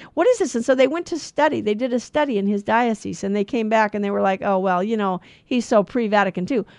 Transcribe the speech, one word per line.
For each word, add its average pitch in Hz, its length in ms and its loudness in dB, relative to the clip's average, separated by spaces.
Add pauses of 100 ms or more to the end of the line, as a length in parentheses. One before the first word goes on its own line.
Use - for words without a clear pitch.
(140)
what 349 120 2
is 494 140 4
this?" 294 160 -2
And 233 80 -2
so 269 100 2
they 262 140 4
went 339 180 -4
to 349 100 -6
study. 294 440 0
They 208 160 -2
did 240 160 -2
a 247 80 0
study 285 380 -2
in 196 100 0
his 202 160 -2
diocese, 220 580 -2
and 196 140 -2
they 202 80 0
came 220 240 -2
back 220 260 2
and 208 80 -2
they 202 80 -2
were 202 100 -2
like, 190 220 0
"Oh, 196 160 0
well, 185 240 0
you 220 140 -2
know, 190 240 -2 (240)
he's 247 200 -2
so 208 200 4
pre-Vatican 202 600 0
two." 233 220 -2 (120)